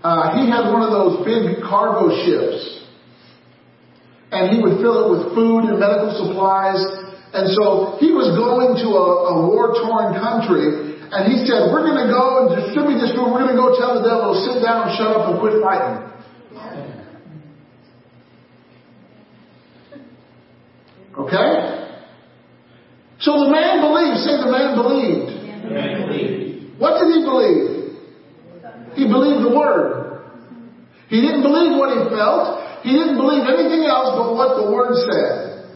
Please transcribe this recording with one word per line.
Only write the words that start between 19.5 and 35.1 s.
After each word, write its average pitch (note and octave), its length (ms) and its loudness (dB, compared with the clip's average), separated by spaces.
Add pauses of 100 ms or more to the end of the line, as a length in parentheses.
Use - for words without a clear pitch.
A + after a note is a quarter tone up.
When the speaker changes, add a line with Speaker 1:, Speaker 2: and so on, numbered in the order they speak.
Speaker 1:
Okay? - 720 -2 (1300)
So D4 200 0
the C#4 120 2
man D#4+ 360 2
believed. D4+ 320 0
Say, C#4+ 160 0
"The B3+ 160 -2
man C4 240 0
believed." A#3 560 0 (320)
Speaker 2:
The - 80 -10
man - 360 -6
believed. - 760 -8
Speaker 1:
What D#4+ 180 2
did F4 160 4
he C#4+ 80 2
believe? A#3 720 0 (1000)
He C4+ 120 0
believed C4 380 2
the A#3+ 100 2
word. - 640 -2 (880)
He A3 140 2
didn't C#4+ 220 2
believe D4 340 2
what C4 180 2
he A3+ 140 0
felt. - 540 0 (220)
He B3+ 80 2
didn't D4+ 240 2
believe C#4 320 2
anything D#4+ 400 2
else C4 240 0
but A#3 240 -2
what B3+ 240 2
the G#3 80 0
word A#3+ 240 0 (160)
said. - 560 -4 (100)